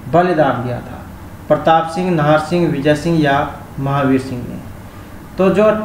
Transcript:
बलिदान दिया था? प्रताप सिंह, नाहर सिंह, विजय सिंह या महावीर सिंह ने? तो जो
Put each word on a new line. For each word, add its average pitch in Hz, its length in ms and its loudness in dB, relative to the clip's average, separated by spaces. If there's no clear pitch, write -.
बलिदान 151 500 2
दिया 120 140 -4
था? - 240 -12
प्रताप 160 420 2
सिंह, 180 220 -2
नाहर 151 280 4
सिंह, 170 320 0
विजय 139 240 2
सिंह 165 260 0
या 143 320 2
महावीर 135 420 2
सिंह 120 280 -8
ने? - 80 -10
तो 190 120 4
जो 185 140 4